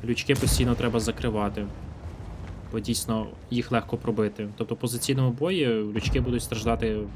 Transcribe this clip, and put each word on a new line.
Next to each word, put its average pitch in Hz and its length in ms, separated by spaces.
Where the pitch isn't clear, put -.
Лючки 120 300
постійно 123 400
треба 120 240
закривати. 107 680
Бо 113 80
дійсно 110 480
їх 120 220
легко 117 260
пробити. 107 600
Тобто 113 180
в - 20
позиційному 127 540
бої 131 520
лючки 104 360
будуть 120 240
страждати 110 720